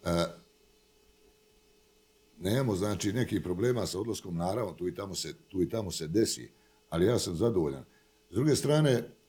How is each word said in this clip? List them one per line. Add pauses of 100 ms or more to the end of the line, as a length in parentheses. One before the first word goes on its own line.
E, (2250)
nemamo,
znači,
nekih
problema
sa
odlaskom,
naravno,
tu
i
tamo
se, (140)
tu
i
tamo
se
desi, (380)
ali
ja
sam
zadovoljan. (460)
S
druge
strane (260)